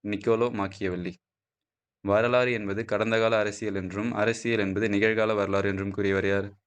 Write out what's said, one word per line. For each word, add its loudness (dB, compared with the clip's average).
நிக்கோலோ 0
மாக்கியவெல்லி. -4
வரலாறு 2
என்பது -2
கடந்த 0
கால 4
அரசியல் -2
என்றும் -4
அரசியல் 0
என்பது 0
நிகழ்கால 2
வரலாறு 0
என்றும் -2
கூறியவர் 0
யார்? 0